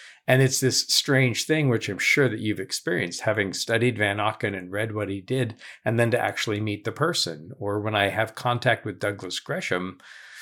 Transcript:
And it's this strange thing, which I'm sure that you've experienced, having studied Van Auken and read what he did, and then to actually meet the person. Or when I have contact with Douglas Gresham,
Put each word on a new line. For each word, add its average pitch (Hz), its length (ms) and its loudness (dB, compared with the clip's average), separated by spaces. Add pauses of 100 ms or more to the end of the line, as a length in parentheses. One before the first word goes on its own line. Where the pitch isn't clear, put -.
(300)
And 131 120 6
it's 135 180 4
this 127 280 2
strange 131 580 2
thing, 156 240 2
which 113 180 2
I'm 98 120 -4
sure - 280 4
that 110 140 -4
you've 104 180 0
experienced, 95 640 -4
having 101 320 2
studied 117 440 0
Van 101 200 0
Auken 104 400 -2
and 90 160 -10
read 107 200 -4
what 104 140 -4
he 98 140 -6
did, 120 340 -2 (300)
and 117 120 2
then 117 140 4
to 120 80 2
actually 104 400 -2
meet 104 240 -4
the 110 80 -4
person. 98 680 -2
Or 101 200 -2
when 107 160 -2
I 101 140 4
have 107 260 -2
contact 120 480 0
with 101 160 -8
Douglas 98 400 -4
Gresham, 92 600 -4 (420)